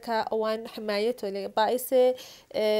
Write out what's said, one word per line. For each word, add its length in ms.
کە 100
ئەوان 360
حمایەتۆ 680
لێ، 140
باعثێ، 580
ئێ، 120